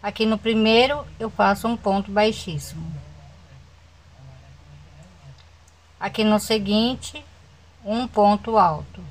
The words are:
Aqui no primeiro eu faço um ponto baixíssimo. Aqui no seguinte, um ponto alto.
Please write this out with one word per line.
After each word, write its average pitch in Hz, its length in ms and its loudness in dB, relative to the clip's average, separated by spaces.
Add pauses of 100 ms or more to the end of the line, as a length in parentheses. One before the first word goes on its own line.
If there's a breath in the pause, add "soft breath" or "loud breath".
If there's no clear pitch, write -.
Aqui 202 240 -4
no 220 140 2
primeiro 226 640 2 (140)
eu 220 100 -6
faço 202 380 0
um 233 100 -2
ponto 196 360 -2
baixíssimo. 180 760 -2 (3000)
Aqui 196 240 -4
no 214 160 4
seguinte, 220 880 -2 (600)
um 226 220 -4
ponto 208 500 2
alto. 170 540 0